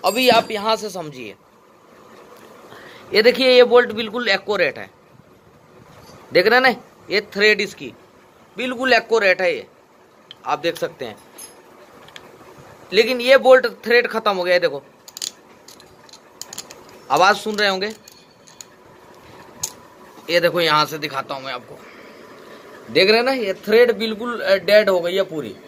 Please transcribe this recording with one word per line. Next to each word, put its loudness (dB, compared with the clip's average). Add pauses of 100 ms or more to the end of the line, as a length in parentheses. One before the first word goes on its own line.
अभी 2
आप 2
यहाँ -4
से -12
समझिए, -14 (1800)
ये 2
देखिए, 4
ये 8
bolt 4
बिल्कुल -6
accurate -2
है, -20 (1300)
देख 2
रहे 2
हैं 4
ना, 4 (420)
ये -2
थ्रेड 0
इसकी -10 (640)
बिल्कुल -4
accurate 0
है, -2
ये -12 (800)
आप -4
देख -6
सकते -10
हैं। -16 (1800)
लेकिन 0
ये 4
bolt 6
thread 0
खत्म -2
हो -4
गया 2
है, 4
देखो, -4 (2250)
आवाज़ 2
सुन -8
रहे -2
होंगे, -6 (2500)
ये 4
देखो, 0
यहाँ 2
से -12
दिखाता -8
हूँ -12
मैं -10
आपको, -16 (1120)
देख 4
रहे 4
हैं 2
ना, 0
ये -4
thread 4
बिल्कुल, -6
अ, 2
डेड 4
हो 2
गई -4
है 0
पूरी। -6 (120)